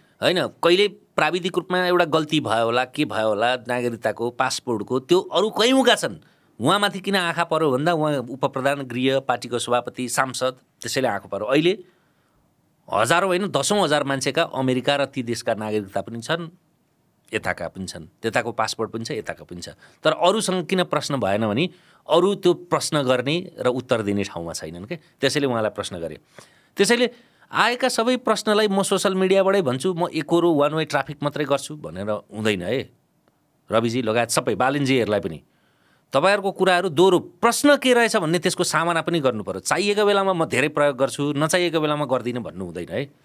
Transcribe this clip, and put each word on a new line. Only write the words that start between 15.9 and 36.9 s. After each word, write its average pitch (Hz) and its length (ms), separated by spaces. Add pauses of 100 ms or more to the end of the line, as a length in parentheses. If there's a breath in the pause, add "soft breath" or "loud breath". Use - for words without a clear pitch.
पनि 113 200
छन्, 160 260 (840)
यताका 90 340
पनि 95 180
छन्, 85 180 (180)
त्यताको 113 300
पासपोर्ट 110 400
पनि 113 140
छ, - 60
यताको 101 340
पनि 90 160
छ। - 80 (340 soft breath)
तर 156 80
अरूसँग 185 540
किन 185 180
प्रश्न 147 320
भएन 107 320
भने 135 220 (400 soft breath)
अरू 180 260
त्यो 175 180
प्रश्न 151 500
गर्ने 127 560
र 120 80
उत्तर 123 340
दिने 101 220
ठाउँमा 85 300
छैनन् 85 320
के, 175 100
त्यसैले 139 520
उहाँलाई 110 240
प्रश्न 98 280
गरे। 80 200 (580 soft breath)
त्यसैले 233 320 (420 soft breath)
आएका 240 380
सबै 247 280
प्रश्नलाई 214 500
म 196 140
सोसियल 190 340
मिडियाबाटै 190 460
भन्छु, 135 320
म 160 200
एकरो 165 400
वान 147 200
वे 160 120
ट्राफिक 147 380
मात्रै 147 220
गर्छु 143 300
भनेर 101 340
हुँदैन 104 520
है। 107 280 (840)
रविजी 117 300
लगायत 117 280
सबै 123 260
बालिनजीहरूलाई 127 640
पनि 82 220 (720)
तपाईँहरूको 190 380
कुराहरू 185 380
दोहोरो, 170 300